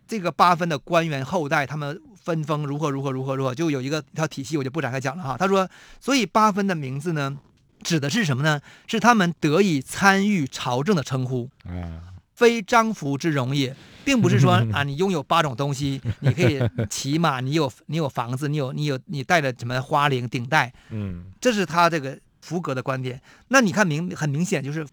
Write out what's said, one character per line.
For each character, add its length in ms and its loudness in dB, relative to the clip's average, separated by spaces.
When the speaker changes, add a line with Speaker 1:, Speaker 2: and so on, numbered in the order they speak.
Speaker 1:
这 100 -6
个 140 -2
八 240 6
分 100 0
的 120 0
官 280 0
员 160 -2
后 240 -2
代， 200 0
他 100 -8
们 240 -8
分 280 -4
封 200 -2
如 140 -4
何， 120 0
如 120 -4
何， 100 -2
如 100 -4
何， 140 -4
如 80 -2
何， 100 -2
就 160 -2
有 120 -2
一 80 -6
个， 120 -4
一 20 -20
套 100 -2
体 160 -8
系， 140 -6
我 80 -2
就 60 -6
不 100 -6
展 100 -4
开 80 -4
讲 200 -4
了 40 -10
哈。 140 -6
他 100 0
说， 220 2
所 160 0
以 80 2
八 260 4
分 160 0
的 80 0
名 240 -6
字 140 -4
呢， 240 -2
指 180 0
的 80 -2
是 160 0
什 100 0
么 80 -2
呢？ 160 2
是 120 -2
他 160 6
们 240 2
得 220 4
以 220 2
参 440 2
与 200 2
朝 360 -4
政 140 0
的 60 0
称 240 -4
呼。 240 -6
Speaker 2:
啊。 420 -10
Speaker 1:
非 260 4
张 320 2
服 240 -4
之 140 -2
荣 240 0
也， 220 -2
并 160 4
不 80 6
是 120 4
说， 140 6
Speaker 2:
<laughs> 60 -2
Speaker 1:
啊， 100 0
你 140 -4
拥 160 0
有 100 0
八 200 2
种 120 -2
东 180 -2
西， 280 -4
你 120 4
可 100 -2
以 180 4
骑 260 -4
马， 220 2
你 140 -4
有， 200 0
你 100 -6
有 120 -2
房 280 -4
子， 120 -4
你 80 -2
有， 160 -2
你 140 -4
有， 180 -2
你 180 -8
戴 180 2
着 160 -2
什 120 -8
么 120 -2
花 280 2
翎 180 0
顶 180 -4
戴。 280 0
Speaker 2:
嗯。 360 -8
Speaker 1:
这 120 2
是 120 0
他 240 4
这 120 -2
个 180 -10
福 200 -6
格 140 -4
的 80 -4
观 180 -4
点。 220 -8
那 120 6
你 100 4
看 160 2
明-， 300 -2
很 120 -2
明 160 -2
显 200 -2
就 80 -6
是 200 -8